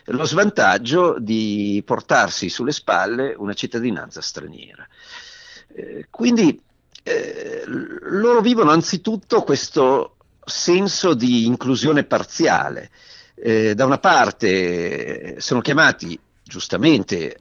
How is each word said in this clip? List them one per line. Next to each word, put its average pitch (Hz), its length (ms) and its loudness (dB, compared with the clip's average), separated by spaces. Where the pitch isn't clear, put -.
lo 135 200 -4
svantaggio 147 920 2
di 104 640 -2
portarsi 110 640 0
sulle 127 220 -4
spalle 113 680 -2
una 101 160 -8
cittadinanza 113 680 -6
straniera. - 640 -14
Eh, - 360 -14
quindi, 226 500 2
eh, - 640 -6
l-, - 540 -4
loro 233 220 4
vivono 214 300 4
anzitutto 190 720 0
questo 135 720 0
senso 180 680 0
di 120 320 2
inclusione 127 580 0
parziale. 90 880 -2
Eh, 110 400 0
da 131 100 2
una 135 140 2
parte, 92 1400 0
eh, - 60 -16
sono 123 180 -2
chiamati 139 580 0
giustamente 95 920 -2